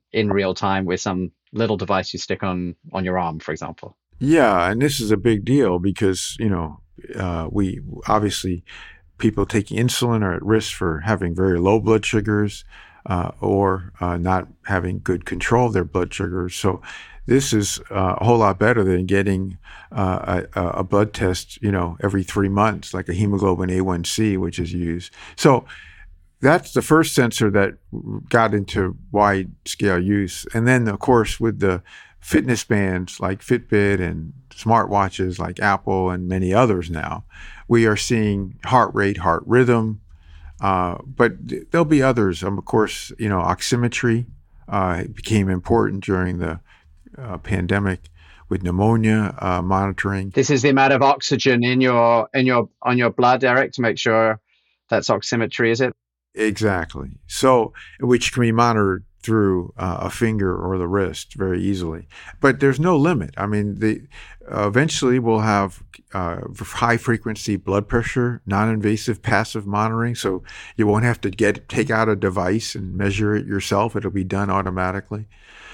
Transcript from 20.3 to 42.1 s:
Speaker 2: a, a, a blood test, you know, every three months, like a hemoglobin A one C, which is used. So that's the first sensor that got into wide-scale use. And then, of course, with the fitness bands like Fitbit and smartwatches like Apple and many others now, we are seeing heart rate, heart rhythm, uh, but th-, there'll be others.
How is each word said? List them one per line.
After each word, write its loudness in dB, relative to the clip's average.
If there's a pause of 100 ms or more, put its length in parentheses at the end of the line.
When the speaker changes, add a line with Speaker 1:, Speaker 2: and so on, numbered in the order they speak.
Speaker 2:
a, -4
a, 0
a -4
blood 2
test, -4
you 0
know, -2
every 0
three 0
months, 0
like -8
a -4
hemoglobin 2
A 0
one 0
C, 0
which -4
is -4
used. -6 (220)
So 4 (760)
that's 2
the 2
first 4
sensor 2
that 0 (500)
got 2
into -2 (140)
wide-scale 0
use. -2
And 2
then, 4
of -2
course, 2
with -2
the 0 (380)
fitness 0
bands -2
like -4
Fitbit 0
and -6 (180)
smartwatches 0
like -6
Apple 0
and -6
many 0
others 2
now, -8 (420)
we 4
are 4
seeing -2
heart 4
rate, 0
heart 0
rhythm, 2 (600)
uh, -2
but -2
th-, -8
there'll 2
be 4
others. 2